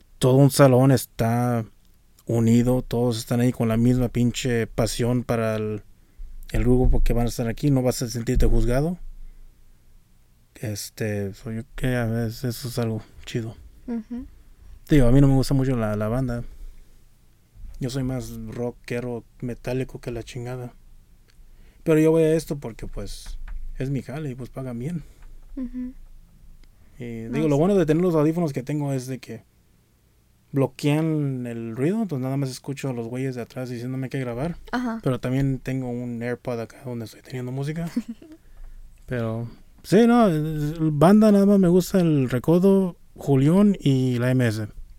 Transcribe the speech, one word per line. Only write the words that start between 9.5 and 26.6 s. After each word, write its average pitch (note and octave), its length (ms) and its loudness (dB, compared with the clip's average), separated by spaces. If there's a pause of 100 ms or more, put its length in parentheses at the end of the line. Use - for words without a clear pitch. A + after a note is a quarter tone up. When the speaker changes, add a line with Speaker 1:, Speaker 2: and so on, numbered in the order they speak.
Speaker 1:
Este, G2+ 800 -6
soy A2+ 220 -10
yo A2+ 40 -8 (140)
que B2+ 200 -2
a A#2+ 100 -2
veces A2+ 380 -4 (140)
eso C3 100 -10
es A#2+ 120 -6
algo A2+ 220 -4 (240)
chido. A2+ 300 -8 (320)
Speaker 2:
Ujú. A#3+ 380 -10 (640)
Speaker 1:
Digo, C#3 180 6
a A#2 40 4
mí C#3 100 8
no C#3 60 8
me C3+ 80 4
gusta C3 180 0
mucho C3 220 0
la, G#2+ 200 -2
la G#2+ 120 -2
banda. A#2+ 360 -4 (1400)
Yo C3+ 120 -6
soy C3+ 120 -4
más B2+ 280 -6 (160)
rockero, A#2+ 760 -8 (180)
metálico B2+ 580 -6
que - 120 -12
la A#2 120 -8
chingada. B2 500 -12 (1120)
Pero D#3 160 4
yo D#3+ 120 4
voy D#3+ 120 4
a D#3 120 4
esto D#3 220 -4
porque, A2+ 300 -12
pues, - 500 -10 (400)
es C3+ 140 -4
mi C3 100 -4
jale C#3+ 300 -10
y, A#2+ 40 -10
pues, B2+ 140 -12
pagan B2+ 300 -10
bien. D#3 240 -8 (520)
Speaker 2:
Ujú. B3 380 -10 (1040)